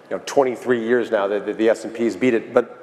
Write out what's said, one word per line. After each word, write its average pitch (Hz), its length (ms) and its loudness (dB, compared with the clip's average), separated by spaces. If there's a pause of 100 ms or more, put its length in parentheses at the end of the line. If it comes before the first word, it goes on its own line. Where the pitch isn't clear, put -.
(100)
you 101 60 -6
know, 87 80 -8
twenty-three 123 560 0
years 113 300 0
now 101 180 0
that, 101 160 -2
that 104 140 -6
the 110 100 4
S - 180 0
and 101 60 -10
P's 110 240 -2
beat 127 160 2
it. 113 220 -2
But 123 100 4 (180)